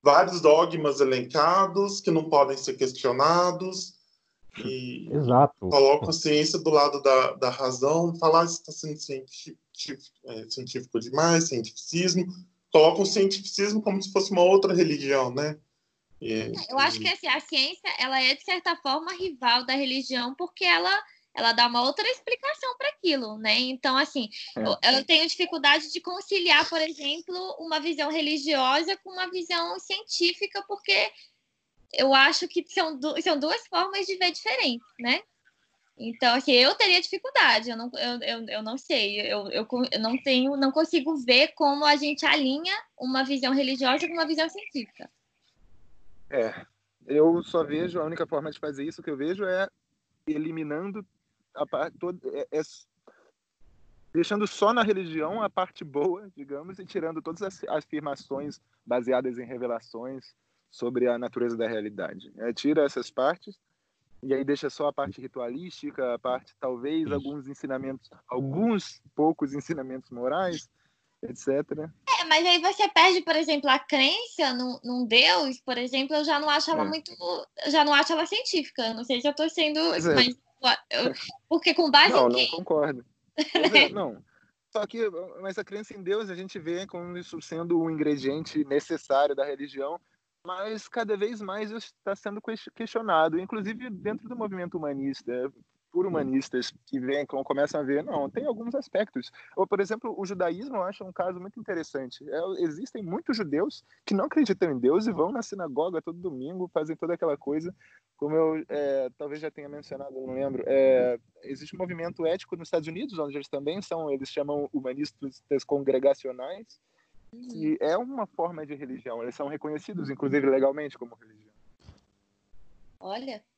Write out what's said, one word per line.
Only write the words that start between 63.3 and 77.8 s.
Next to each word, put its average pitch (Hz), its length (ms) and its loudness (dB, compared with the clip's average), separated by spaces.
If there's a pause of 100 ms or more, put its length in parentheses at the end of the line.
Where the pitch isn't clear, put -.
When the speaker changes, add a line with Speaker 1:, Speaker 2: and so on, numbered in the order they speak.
Speaker 4:
e 131 100 -2
aí 135 120 0
deixa 143 260 -2
só 147 180 -4
a 143 40 -2
parte 135 280 -6
ritualística, 131 920 -8
a 120 40 -6
parte, 127 400 -6
talvez, 139 460 -4
Speaker 2:
Isso. 143 100 -4
Speaker 4:
alguns 139 320 -6
ensinamentos, 135 640 -8 (200)
alguns 160 720 -2 (140)
poucos 151 380 2
ensinamentos 135 580 -8
morais, 147 580 -4 (540)
et 123 140 -12
cetera. 151 560 -4 (280)
Speaker 3:
É, 339 40 -2
mas 320 220 4
aí 349 140 4
você 403 280 0
perde, 359 320 6
por 320 160 0
exemplo, 294 320 0
a 262 100 4
crença 302 760 0
num, 247 280 -4
num 247 240 -4
Deus, 269 540 4
por 247 160 -4
exemplo, 262 400 -2
eu 302 80 2
já 294 160 0
não 302 80 -2
acho 311 220 2
ela 320 140 0
Speaker 4:
É. 294 40 -2
Speaker 3:
muito, 311 240 -10 (540)
eu 294 40 0
já 294 140 6